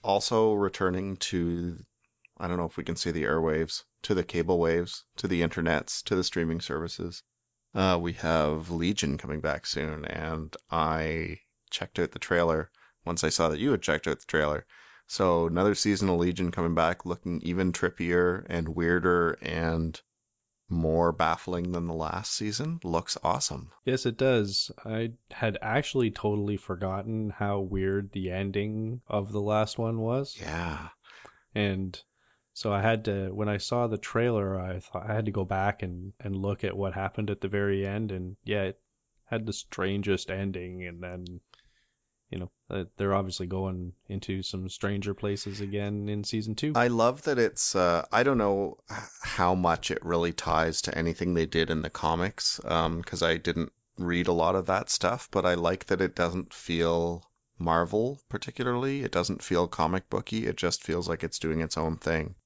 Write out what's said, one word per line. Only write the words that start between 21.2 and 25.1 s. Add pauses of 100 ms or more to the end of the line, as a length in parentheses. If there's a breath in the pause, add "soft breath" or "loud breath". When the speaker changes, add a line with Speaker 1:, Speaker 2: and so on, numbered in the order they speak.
Speaker 1:
than
the
last
season,
looks
awesome. (140)
Speaker 2:
Yes,
it
does. (140)
I (180)